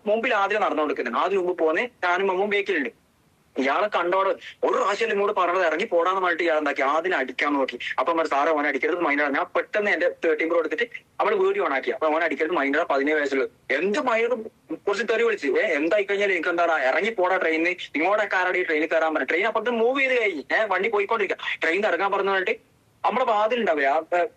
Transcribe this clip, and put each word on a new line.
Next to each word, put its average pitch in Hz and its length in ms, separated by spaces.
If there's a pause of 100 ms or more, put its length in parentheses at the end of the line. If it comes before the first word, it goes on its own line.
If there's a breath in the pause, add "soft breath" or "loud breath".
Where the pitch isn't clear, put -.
മുമ്പിൽ 226 260
ആദ്യം 202 280
നടന്നുകൊടുക്കുന്നത്, 139 540
ആദ്യം 180 240
മുമ്പ് 180 240
പോന്നെ 123 260 (140)
ഞാനും 180 240
മമ്മും 190 220
വെഹിക്കിലുണ്ട്. 196 560 (540)
ഇയാളെ 147 280
കണ്ടോടെ 190 420
ഒരു - 420
പ്രാവശ്യം 208 400
ഇങ്ങോട്ട് 202 280
പറഞ്ഞത് 180 260
ഇറങ്ങി 160 200
പോടാന്ന് 185 360
പറഞ്ഞിട്ട് 175 220
ഇയാൾ 165 140
എന്താക്കി, 143 240
ആദ്യം 160 360
അടിക്കാൻ 139 360
നോക്കി. 131 260 (200 loud breath)
അപ്പൊ 147 140
അവൻ 160 120
"സാറേ, 147 260
ഓനെ 147 180
അടിക്കരുത്, 151 300
മൈനർ." 147 320
ഞാൻ 160 140 (100)
പെട്ടെന്ന് 208 360
എന്റെ 170 180 (160)
തേർട്ടീൻ 160 240
പ്രോ 170 100
എടുത്തിട്ട് 156 240 (380 loud breath)
അവള് 214 140
വീഡിയോ 196 300
on 147 80
ആക്കിയ, 131 200
അപ്പൊ 160 140
"ഓനെ 160 180
അടിക്കരുത്, 156 260
മൈനർ, 147 380
പതിനേഴ് 143 260
വയസ്സുള്ളൂ." 139 320 (240)
എന്ത് 180 280
മൈനർ, 240 360 (400)
കുറച്ച് - 280
തെറി 226 200
വിളിച്ച്, 208 240
"ഏ, 165 280
എന്തായി 170 280
കഴിഞ്ഞാൽ 202 280
എനിക്ക് 170 180
എന്താടാ, 170 280
ഇറങ്ങി 147 320
പോടാ 190 280
ട്രെയിനിൽ, 170 380 (200)
ഇങ്ങോട്ടൊക്കെ 202 400
ആരാടി 180 280
ട്രെയിനിൽ 156 240
കയറാൻ 160 260
പറഞ്ഞത്?" 139 160
ട്രെയിൻ 180 160
അപ്പുറത്ത് 220 260
മൂവ് 240 300
ചെയ്ത് 254 200
കഴിഞ്ഞ്, 180 220 (120)
ഏ, 214 100
വണ്ടി 190 240
പോയിക്കൊണ്ടിരിക്കുക, 208 760
ട്രെയിൻ 175 220
ഇറങ്ങാൻ 190 260
പറഞ്ഞ 196 180
പറഞ്ഞിട്ട് 196 460 (300)
നമ്മുടെ 226 200
വാതിലുണ്ടാവില്ല, 214 600
ആ, 151 140 (160)
ഏ, 170 80 (120)